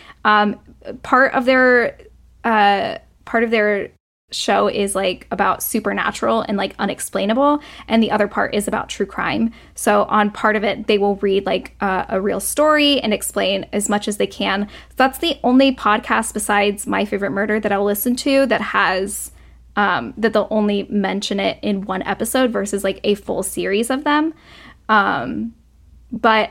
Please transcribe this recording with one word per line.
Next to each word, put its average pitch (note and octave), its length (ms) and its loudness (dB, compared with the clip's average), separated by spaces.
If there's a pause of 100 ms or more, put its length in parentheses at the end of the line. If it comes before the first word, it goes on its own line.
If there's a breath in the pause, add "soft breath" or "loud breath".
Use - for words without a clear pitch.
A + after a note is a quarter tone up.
(240 loud breath)
Um, G#3 340 2 (440)
part C4 320 4
of B3+ 100 0
their, B3+ 540 4 (440)
uh, G3+ 540 2 (300)
part A#3 180 0
of A3+ 60 -2
their G#3 400 0 (420)
show G#3 360 0
is, G3+ 260 -2
like, F#3+ 380 -2
about F#3+ 280 0
supernatural G#3+ 800 -2
and, G3+ 140 -4
like, G3 220 -4
unexplainable, A3+ 840 0 (280 loud breath)
and A3+ 120 4
the A3+ 120 2
other G#3 160 2
part - 260 -4
is G3+ 140 -2
about G#3 200 -4
true - 160 -4
crime. G3 460 -2 (240 loud breath)
So G#3 300 2
on G#3 260 2
part G#3+ 240 0
of G#3 80 -2
it, G#3+ 240 -4
they G#3 120 4
will G3+ 180 2
read, G3 300 0
like, F#3+ 340 -4
uh, F#3+ 280 -2
a F#3+ 120 -2
real F#3+ 180 -2
story D4 640 2
and G#3+ 120 -2
explain G3 600 -2
as G#3 160 -2
much G#3 180 -2
as G#3 120 -4
they G3 100 0
can. G3 400 -4 (260 loud breath)
That's C4 240 2
the E4+ 240 -4
only C4 320 6
podcast A3 580 -2
besides G#3 540 -2
My G3 180 -2
Favorite G3+ 260 -4
Murder G#3 280 -2
that G#3 140 -2
I'll G3+ 100 0
listen G#3 340 0
to C4+ 300 2
that A3 140 2
has, G3 720 -2 (420 soft breath)
um, E3+ 420 0
that A3 160 0
they'll G#3+ 200 2
only G#3 360 0
mention G3 520 -2
it G3 200 -2
in G3+ 260 -2
one G#3 160 -4
episode A3+ 500 0
versus, G3+ 320 -4
like, F#3+ 180 -2
a G#3 140 2
full - 260 -6
series G3 480 -2
of C4+ 140 -2
them. D4+ 280 2 (560 loud breath)
Um, G3+ 680 0 (580)
but A3 380 2